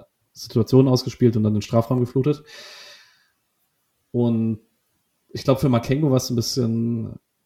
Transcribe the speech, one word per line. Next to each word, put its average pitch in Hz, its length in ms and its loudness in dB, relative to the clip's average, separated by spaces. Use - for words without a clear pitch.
Situationen 131 580 2
ausgespielt 123 460 0
und 107 80 0
dann 107 100 2
den 104 80 -2
Strafraum 120 380 0
geflutet. 135 420 -2
Und 113 500 0
ich - 120 -12
glaub, 131 160 2
für 147 80 2
Makengo 131 420 0
war 127 80 2
es - 120 -4
ein 123 60 -2
bisschen 117 800 -2